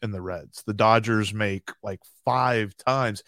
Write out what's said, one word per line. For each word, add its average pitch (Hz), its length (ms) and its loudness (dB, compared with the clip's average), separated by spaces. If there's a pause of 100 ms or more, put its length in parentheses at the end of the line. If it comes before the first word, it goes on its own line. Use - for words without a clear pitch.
and 107 100 -6
the 92 80 -8
Reds. 90 420 -10
The 107 120 -4
Dodgers 110 580 2
make, 101 380 -4 (100)
like, 98 200 -10 (220)
five 123 540 0
times, 127 500 0